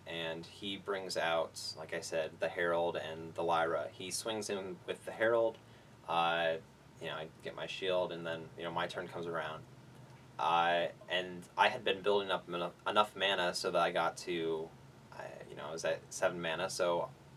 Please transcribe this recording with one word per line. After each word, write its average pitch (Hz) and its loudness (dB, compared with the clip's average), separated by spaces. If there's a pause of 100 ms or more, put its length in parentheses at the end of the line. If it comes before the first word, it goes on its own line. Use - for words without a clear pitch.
and 82 -4
he 98 -8
brings 95 -4
out, 82 0 (180)
like 80 -10
I 80 -4
said, 80 -2
the - 0
Herald 85 2
and 80 -8
the 85 -4
Lyra. 82 2
He 92 -10
swings 107 -4
in 95 -4 (100)
with 92 -8
the - -8
Herald, 113 4 (520)
uh, 82 4 (480)
you 80 -6
know, 76 -6
I 78 -8 (160)
get - -10
my 78 -6
shield, 90 0
and 85 -6
then, 82 -4 (160)
you 80 -8
know, 85 -4
my 85 -2
turn 87 -6
comes 85 -6
around. 78 -4 (800)
Uh, 85 4 (220)
and 90 -2 (140)
I 101 8
had - -4
been 95 2
building 101 4
up 90 -2
enough, 87 -2 (140)
enough 104 4
mana 92 4
so 92 -2
that 87 4
I 85 4
got 82 2
to, 82 -2 (500)
I, - -10 (260)
you - -14
know, 71 -10
I - -8
was 80 -4
at - 0 (100)
seven 87 0
mana, 85 0
so 87 0 (280)